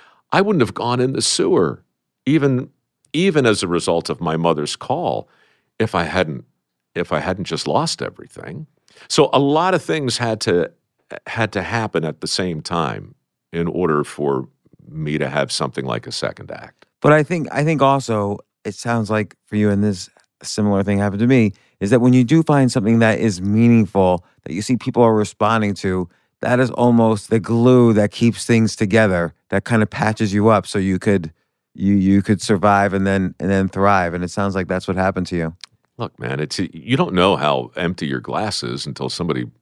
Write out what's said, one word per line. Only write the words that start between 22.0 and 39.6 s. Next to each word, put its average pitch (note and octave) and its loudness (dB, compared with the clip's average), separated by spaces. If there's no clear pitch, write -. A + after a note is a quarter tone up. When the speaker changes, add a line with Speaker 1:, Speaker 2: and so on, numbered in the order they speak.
Speaker 2:
when B2 6
you B2+ 6
do D#3 4
find C#3 4
something A2+ 2
that A2 4
is G2 -2
meaningful, G2+ 4
that - -12
you F#2 -6
see B2+ -2
people B2 0
are A2+ 6
responding G#2+ 0
to, F2+ -4
that B2 0
is B2+ 0
almost A#2 2
the A2+ 2
glue A#2 4
that G#2 2
keeps - 0
things A2+ 2
together, F#2+ 2
that G2 -2
kind A2+ 0
of G2+ -2
patches A2 -2
you G#2 2
up G#2 4
so - -4
you F#2+ 0
could, F2+ 0
you, G2 0
you G2 4
could G2+ 0
survive G2+ 2
and G2 -2
then, F#2+ 0
and F#2 -2
then F#2+ 2
thrive. F#2+ 2
And F2 -6
it F2 -4
sounds G2 -2
like F#2 -4
that's F#2 -4
what F2+ -4
happened F#2 -2
to F2+ -6
you. E2 -6
Speaker 1:
Look, A2+ -12
man, C2 -6
it's, - -8
you F#2+ -6
don't D#3+ -2
know F2+ 2
how C2+ -2
empty E2 -4
your C2 -6
glass E2+ -6
is B1+ -8
until C2 -8
somebody C2+ -6